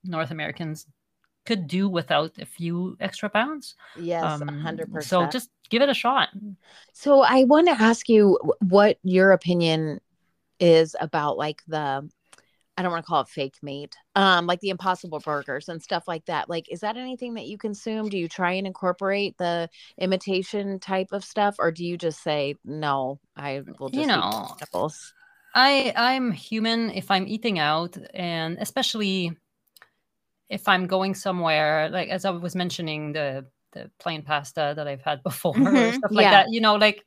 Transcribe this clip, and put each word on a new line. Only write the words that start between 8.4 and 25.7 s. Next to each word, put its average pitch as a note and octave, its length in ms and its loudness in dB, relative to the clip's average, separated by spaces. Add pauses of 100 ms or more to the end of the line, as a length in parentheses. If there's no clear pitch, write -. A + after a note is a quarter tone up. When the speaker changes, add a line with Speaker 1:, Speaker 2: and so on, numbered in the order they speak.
Speaker 2:
w-, D3+ 200 0
what G3+ 420 6
your F#3 300 6
opinion E3 680 2 (580)
is E3 420 6
about, D3 380 -2
like, D3+ 300 -6
the, D3 380 -4 (680)
I F#3 60 -4
don't F3+ 100 -2
wanna E3 100 -6
call D3+ 200 0
it - 60 -10
fake C#3 340 -8
meat, C#3+ 340 -12 (180)
um, F#3 320 4
like F3 140 0
the G3+ 80 -4
Impossible F3+ 520 -4
Burgers D3 500 -6
and E3 120 -12
stuff F3 240 -6
like E3 200 -8
that. D#3+ 240 -4
Like, E3 200 -8
is E3+ 100 -10
that G#3+ 180 -6
anything B3+ 360 -10
that E3+ 120 -12
you G#3 100 -12
consume? G#3+ 540 -8
Do G3 80 -6
you E3 100 -4
try F3+ 240 -2
and F#3+ 140 -4
incorporate F#3+ 720 -4
the E3+ 320 -4 (280)
imitation F#3+ 800 -2
type F#3+ 340 -4
of G3 120 -6
stuff, G3+ 340 -2
or E3 140 0
do E3+ 100 -12
you F3 140 -6
just E3 260 -6
say, D3 400 -2
"No, C#3 580 -4 (160)
I C#3 260 -6 (160)
will C3+ 100 -10
Speaker 1:
You C4+ 140 -4
Speaker 2:
just C#4+ 80 0
eat G3+ 60 2
Speaker 1:
know, G#2 340 -4
Speaker 2:
vegetables"? - 640 -8 (400)
Speaker 1:
I, C4 420 2